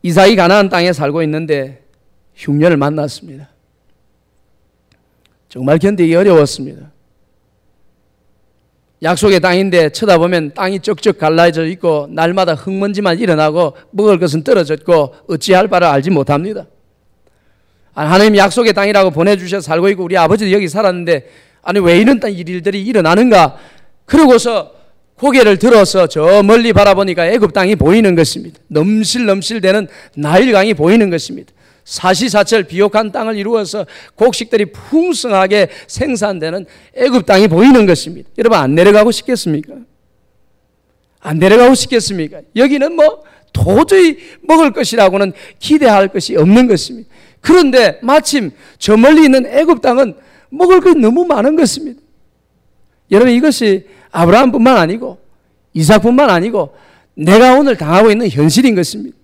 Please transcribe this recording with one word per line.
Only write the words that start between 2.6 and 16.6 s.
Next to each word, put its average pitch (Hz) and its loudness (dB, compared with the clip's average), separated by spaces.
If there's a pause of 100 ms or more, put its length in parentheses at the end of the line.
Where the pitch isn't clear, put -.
만났습니다. 143 -8 (2000)
정말 135 -2
견디기 180 -2
어려웠습니다. 151 0 (2000)
약속의 180 0
땅인데 180 0
쳐다보면 170 -2
땅이 190 -6
쩍쩍 202 -4
갈라져 160 0
있고 160 -4
날마다 170 -2
흙먼지만 190 -4
일어나고 156 -2 (140)
먹을 202 0
것은 160 -4
떨어졌고 156 -2 (140)
어찌할 185 0
바를 175 0
알지 143 -2
못합니다. 160 -4 (1300)